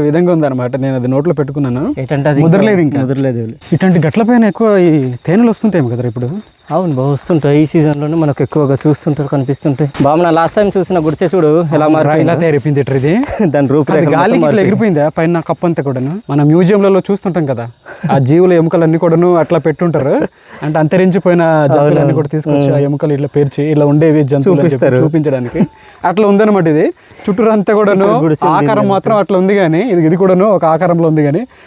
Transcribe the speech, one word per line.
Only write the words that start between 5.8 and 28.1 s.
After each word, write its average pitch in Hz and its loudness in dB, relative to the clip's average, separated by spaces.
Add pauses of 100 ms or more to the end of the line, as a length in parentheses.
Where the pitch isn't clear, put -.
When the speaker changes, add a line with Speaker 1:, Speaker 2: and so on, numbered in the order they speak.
Speaker 1:
కదరా 120 -4
ఇప్పుడు? 123 -6 (440)
Speaker 2:
అవును 175 -2
బా, 127 -2 (100)
వస్తుంటాయి. 147 0
ఈ - 4
సీజన్లోనే 151 0
మనకు 147 -2
ఎక్కువగా 139 0
చూస్తుంటారు, 147 -2
కనిపిస్తుంటాయి. 143 -2 (160)
బా, 139 4
మన 175 2
లాస్ట్ 165 0
టైమ్ 202 2
చూసిన 185 -2
గుడిసె 160 -2
చూడు 175 2
ఎలా 160 2
Speaker 1:
అవునురా, 151 0
Speaker 2:
మారిపోయిందో. 156 2
Speaker 1:
ఇలా 156 0
తయారైపోయింది 147 0
ఇట్రా 135 -2
ఇది. 147 0 (200)
Speaker 2:
<laughs> 165 -2
దాని 143 2
రూపురేఖలు 151 0
Speaker 1:
అది 139 2
Speaker 2:
మొత్తం 160 0
Speaker 1:
గాలికి 196 0
ఇట్లా 156 2
Speaker 2:
మారిపోయాయి. - 2
Speaker 1:
ఎగిరిపోయిందా 170 0 (140)
పైన 165 0
కప్పంతా 165 -2
కూడాను? 131 -4 (180)
మన 143 0
మ్యూజియంలలో 190 2
చూస్తుంటాం 180 -2
కదా, 117 -6 (480)
ఆ - 2 (120)
జీవుల 175 4
ఎముకలన్నీ 165 0
కూడాను 170 2 (120)
అట్లా 160 0
పెట్టుంటారు. 156 -2 (480)
అంటే 151 -2
అంతరించిపోయిన 180 2
జంతువులన్నీ 151 2
Speaker 2:
అవునవును. 139 0
Speaker 1:
కూడా 147 -4
తీసుకొచ్చి 147 0
ఆ 139 2
Speaker 2:
ఉం. 143 0
Speaker 1:
ఎముకలు 147 -2
ఇట్లా 139 -4
పేర్చి, 143 -2
ఇలా 147 0
ఉండేవి 151 2
జంతువులు 143 0
అని 175 2
చెప్పి 135 0
Speaker 2:
చూపిస్తారు. 127 2
Speaker 1:
చూపించడానికి. 147 -2 (380)
అట్లా 190 0
ఉందన్నమాట 202 2
ఇది. 160 2 (400)
చుట్టూరు 214 0
అంతా 214 0
కూడాను 202 2
Speaker 2:
ఇక్కడ 208 2